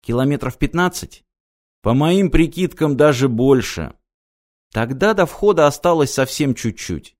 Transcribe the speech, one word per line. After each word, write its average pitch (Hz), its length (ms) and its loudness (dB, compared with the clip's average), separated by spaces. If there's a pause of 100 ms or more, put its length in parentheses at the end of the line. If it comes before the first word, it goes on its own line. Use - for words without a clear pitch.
Километров 131 560 -4
пятнадцать? - 680 -4 (600)
По 113 100 0
моим 170 380 2
прикидкам, 160 640 0
даже 139 320 4
больше. 120 640 0 (800)
Тогда 131 400 -2
до 190 140 2
входа 170 400 2
осталось 156 440 0
совсем 135 440 -2
чуть-чуть. - 640 -8